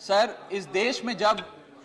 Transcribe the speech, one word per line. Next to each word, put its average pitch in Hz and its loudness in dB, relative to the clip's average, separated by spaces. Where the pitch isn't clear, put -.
सर, 208 0
इस 196 -4
देश 208 -2
में 233 -4
जब 196 0